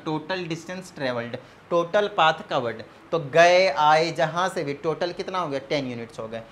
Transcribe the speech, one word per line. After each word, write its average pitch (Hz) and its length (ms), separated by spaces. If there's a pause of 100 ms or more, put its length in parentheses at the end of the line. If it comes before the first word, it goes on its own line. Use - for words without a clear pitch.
Total 160 400
distance 180 500
traveled, 120 420 (340)
total 175 460
path 160 240 (100)
covered। 117 320 (300)
तो 165 60 (120)
गए 175 380
आए 160 440
जहाँ 165 360
से 180 160
भी 139 120
total 165 360
कितना 185 260
हो 170 100
गया, 139 200
ten 143 180
units 117 320
हो 113 100
गए। 113 240